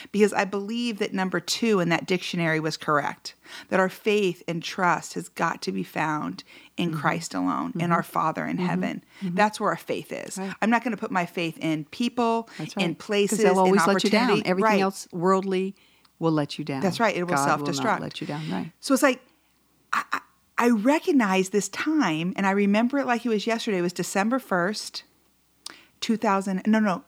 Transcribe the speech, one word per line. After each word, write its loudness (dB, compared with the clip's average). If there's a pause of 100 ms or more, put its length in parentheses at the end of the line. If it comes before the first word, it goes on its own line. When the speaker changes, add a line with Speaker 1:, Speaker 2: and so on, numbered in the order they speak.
(120)
Speaker 1:
because 4
I 2
believe -4
that -2
number -2
two 0
in 2
that 0
dictionary -2
was -4
correct, -2 (340)
that 2
our 4
faith 0
and -4
trust -2
has -10
got -4
to -4
be -4
found -4 (340)
in -2
Speaker 2:
Mm-hmm. -4
Speaker 1:
Christ -4
alone, -2
in -6
Speaker 2:
Mm-hmm. 0
Speaker 1:
our 2
Father -2
in -4
Speaker 2:
Mm-hmm. -2
Speaker 1:
heaven. -4 (180)
Speaker 2:
Mm-hmm. -4
Speaker 1:
That's 2
where -2
our -2
faith -8
is. -10
Speaker 2:
Right. -8 (100)
Speaker 1:
I'm 2
not 2
gonna -4
put -8
my -2
faith -6
in -4
people, -2
Speaker 2:
That's -10
Speaker 1:
in -4
Speaker 2:
right. -4
'Cause -18
Speaker 1:
places, 0
Speaker 2:
they'll 6
Speaker 1:
in 4
Speaker 2:
always 6
let 2
you 2
down. 4
Speaker 1:
opportunity. 2
Speaker 2:
Everything 2
Speaker 1:
Right. 4
Speaker 2:
else -2
worldly 0 (440)
will 2
let 0
you -8
down. -6
Speaker 1:
That's 0
right. 4
It -2
will 0
Speaker 2:
God 2
will -4
not -2
Speaker 1:
self-destruct. 0
Speaker 2:
let -10
you -6
down. -6
Right. -6
Speaker 1:
So 0
it's 4
like, 2 (680)
I, -2 (100)
I, -4 (380)
I 4
recognize 4
this 0
time, 0
and 0
I 4
remember 2
it 0
like 0
it -2
was 0
yesterday. -2
It 0
was -2
December 0
first, -2 (960)
two 0
thousand, 0
no, 6
no, 0